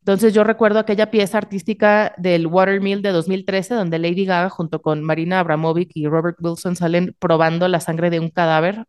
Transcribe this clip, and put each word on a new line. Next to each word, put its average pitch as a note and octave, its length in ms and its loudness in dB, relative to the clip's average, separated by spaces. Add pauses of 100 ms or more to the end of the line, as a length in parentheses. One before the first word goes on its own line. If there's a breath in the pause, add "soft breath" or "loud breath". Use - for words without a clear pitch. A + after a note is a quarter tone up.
Entonces, G3 340 2
yo G#3+ 80 6
recuerdo A3 380 2
aquella G#3+ 320 0
pieza G#3 260 0
artística G#3 800 0
del F3 320 0
Watermill G3 540 2
de G3 100 0
dos E3 160 0
mil F#3+ 160 -4
trece, F#3+ 300 -4
donde E3+ 260 -2
Lady F3 240 -2
Gaga F#3 260 0
junto D#3+ 320 -6
con D#3 180 -2
Marina D#3+ 380 -2
Abramovic E3 560 -2
y D3+ 140 -4
Robert E3 320 -2
Wilson E3+ 340 -6
salen F3 460 -2
probando E3 480 2
la F3 100 0
sangre E3 320 -2
de E3+ 80 0
un E3 100 -2
cadáver E3+ 600 0